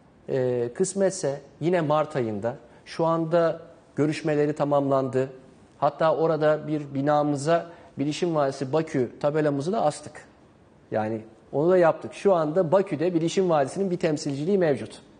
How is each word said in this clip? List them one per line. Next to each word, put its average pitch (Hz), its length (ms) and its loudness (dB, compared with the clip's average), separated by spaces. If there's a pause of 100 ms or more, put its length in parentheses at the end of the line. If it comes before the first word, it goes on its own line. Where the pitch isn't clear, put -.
(300)
e, 127 440 0
kısmetse 180 680 -2 (180)
yine 170 220 2
Mart 151 340 0
ayında 113 400 -2 (300)
şu - 200 -4
anda 165 560 0 (340)
görüşmeleri 147 580 0
tamamlandı. 135 760 0 (480)
Hatta 151 380 2
orada 151 520 2
bir 147 260 -6
binamıza 147 720 0 (340)
Bilişim 151 360 -2
Vadisi 139 380 -2
Bakü 151 360 0 (100)
tabelamızı 147 520 0
da 220 100 -2
astık. - 440 -4 (640)
Yani 110 300 -2 (300)
onu 147 180 0
da 185 80 6
yaptık. 156 360 2
Şu 196 200 2
anda 160 380 2
Bakü'de 180 420 0
Bilişim 170 360 0
Vadisi'nin 165 420 0
bir 175 60 -2
temsilciliği 156 600 -2
mevcut. 135 440 0 (180)